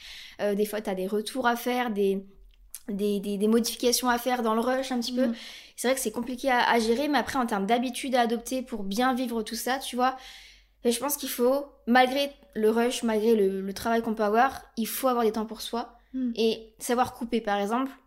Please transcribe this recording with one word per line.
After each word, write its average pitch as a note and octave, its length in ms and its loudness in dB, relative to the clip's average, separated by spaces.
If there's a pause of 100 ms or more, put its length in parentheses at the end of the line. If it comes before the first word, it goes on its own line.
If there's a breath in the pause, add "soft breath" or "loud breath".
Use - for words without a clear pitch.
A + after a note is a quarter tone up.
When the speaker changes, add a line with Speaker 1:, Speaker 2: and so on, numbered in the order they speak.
(400 loud breath)
Speaker 1:
euh, G3+ 160 0
des G#3 100 0
fois, G#3 140 -6
t'as G3+ 160 -4
des F#3 100 -4
retours A3 400 -2
à A#3+ 80 4
faire, B3 380 -2
des, G3 320 0 (640)
des, G3+ 320 0
des, G3+ 180 -4
des G#3 100 2
modifications A#3+ 600 2
à A#3+ 100 2
faire B3 240 -2
dans A3 120 2
le A3+ 60 2
rush, C4 300 0
un B3+ 80 -2
petit A#3+ 140 -4
peu. B3 160 2
Speaker 2:
Mm. A#3 60 -2 (420 loud breath)
Speaker 1:
C'est A#3 120 -2
vrai C4 60 4
que C4 60 -2
c'est G#3+ 100 -4
compliqué B3 400 -4
à, B3 180 4
à A#3 120 4
gérer, A#3 260 2
mais D4 120 2
après, A3+ 200 0
en A#3+ 80 2
termes G3 200 0
d'habitude B3 500 0
à - 60 6
adopter A#3+ 400 -2
pour A3+ 200 -8
bien G3+ 320 0
vivre A#3 300 -2
tout A#3 100 -10
ça, B3 240 -2
tu - 160 -8
vois, B3+ 220 2 (680 loud breath)
je A#3 140 2
pense C#4 180 -4
qu'il C4+ 120 -6
faut, C4+ 380 2 (200)
malgré B3+ 460 4 (220)
le G#3+ 160 2
rush, A#3+ 340 2
malgré A3 320 4
le, G3 240 2
le G3 140 -4
travail A#3 280 0
qu'on A3+ 120 -2
peut A3 100 0
avoir, A3+ 380 2 (140)
il A3 120 -2
faut - 180 -2
avoir A#3+ 180 2
des G#3+ 60 4
temps A3 160 -2
pour A3+ 140 -12
soi. - 380 -8 (160)
Speaker 2:
Mm. B3+ 220 -2
Speaker 1:
Et - 420 -2
savoir A#3+ 360 0
couper, A#3 260 -2
par G3+ 180 0
exemple A#3 320 -2 (160)